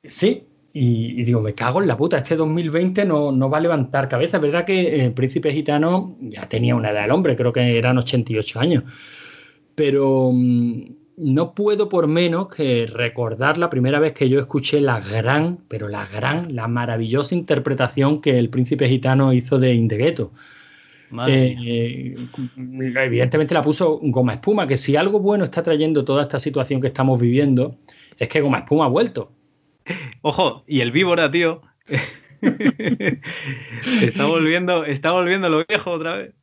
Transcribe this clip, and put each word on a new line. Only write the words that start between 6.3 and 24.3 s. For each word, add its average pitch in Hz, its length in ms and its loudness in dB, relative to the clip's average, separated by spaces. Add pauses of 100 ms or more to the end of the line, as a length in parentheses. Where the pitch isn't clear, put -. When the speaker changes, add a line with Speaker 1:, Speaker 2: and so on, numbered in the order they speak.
Speaker 1:
tenía 120 260 0
una 110 180 0
edad 104 120 -2
el 110 80 0
hombre, 156 240 2
creo 123 160 0
que 123 260 2
eran 123 200 2
ochenta 123 340 -2
y 110 60 0
ocho 113 240 -4
años. 156 240 2 (920)
Pero, 135 580 2
mm, 120 500 2 (340)
no 160 360 0
puedo 208 360 0
por 170 180 2
menos 170 400 0
que 123 400 0
recordar 117 680 -2
la 175 120 0
primera 135 300 2
vez 156 140 2
que 135 160 2
yo 139 100 4
escuché 135 400 0
la 123 220 2
gran, 131 680 0
pero 104 220 -8
la 101 160 -8
gran, 135 500 -4
la 113 140 -6
maravillosa 120 680 -2
interpretación 143 840 0
que 135 180 2
el 120 100 2
Príncipe 127 380 0
Gitano 131 460 4
hizo 127 260 2
de 127 140 4
In 113 160 2
The 104 80 -2
Ghetto. 143 340 -2 (800)
Speaker 2:
Madre 127 520 2
Speaker 1:
Eh, 123 540 -6
eh, 127 800 -10 (100)
evidentemente 127 480 0
la 156 80 2
puso 151 400 0
Goma 127 320 0